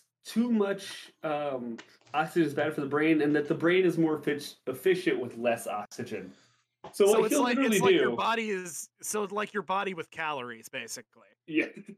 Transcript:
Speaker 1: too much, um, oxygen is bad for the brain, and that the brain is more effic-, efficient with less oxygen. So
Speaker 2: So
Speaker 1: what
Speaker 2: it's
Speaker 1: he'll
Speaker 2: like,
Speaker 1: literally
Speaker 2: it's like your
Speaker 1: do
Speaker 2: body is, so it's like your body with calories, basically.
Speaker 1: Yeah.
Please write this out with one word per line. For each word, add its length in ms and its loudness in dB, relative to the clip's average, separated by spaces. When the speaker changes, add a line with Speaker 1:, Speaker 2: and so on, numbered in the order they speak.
Speaker 1:
too 280 -2
much, 600 -2
um, 560 -4
oxygen 320 2
is 80 -4
bad 200 -2
for 80 -4
the 40 -4
brain, 360 2
and 120 2
that 140 0
the 60 2
brain 300 4
is 140 2
more 200 2
effic-, 360 -4
efficient 540 2
with 180 -8
less 280 0
oxygen. 640 -8
So 140 4
Speaker 2:
So 140 6
Speaker 1:
what 60 6
Speaker 2:
it's 80 2
Speaker 1:
he'll 80 4
Speaker 2:
like, 140 2
Speaker 1:
literally 200 2
Speaker 2:
it's 80 4
like 100 8
your 160 4
Speaker 1:
do 60 -2
Speaker 2:
body 340 0
is, 380 -8
so 200 -4
it's 100 -6
like 220 -4
your 80 -4
body 320 -2
with 160 -10
calories, 580 -8
basically. 600 -12
Speaker 1:
Yeah. 200 0